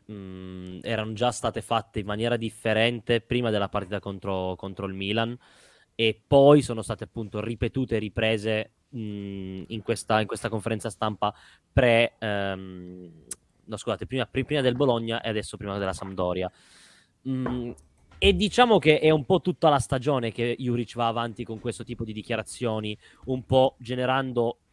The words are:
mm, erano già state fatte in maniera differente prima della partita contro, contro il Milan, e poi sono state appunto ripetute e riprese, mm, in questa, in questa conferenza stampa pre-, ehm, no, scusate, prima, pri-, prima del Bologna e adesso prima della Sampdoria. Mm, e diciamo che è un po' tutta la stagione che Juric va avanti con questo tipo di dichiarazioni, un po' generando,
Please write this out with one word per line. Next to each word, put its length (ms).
mm, 680
erano 320
già 180
state 300
fatte 360
in 80
maniera 300
differente 840
prima 260
della 220
partita 300
contro, 540
contro 320
il 60
Milan, 420
e 320
poi 340
sono 220
state 220
appunto 360
ripetute 560
e 40
riprese, 720
mm, 760
in 140
questa, 380
in 60
questa 240
conferenza 400
stampa 440
pre-, 460
ehm, 920
no, 40
scusate, 300
prima, 200
pri-, 180
prima 160
del 160
Bologna 440
e 80
adesso 280
prima 220
della 140
Sampdoria. 580
Mm, 420
e 160
diciamo 440
che 200
è 120
un 140
po' 160
tutta 280
la 100
stagione 540
che 260
Juric 360
va 140
avanti 360
con 140
questo 260
tipo 200
di 80
dichiarazioni, 840
un 200
po' 340
generando, 800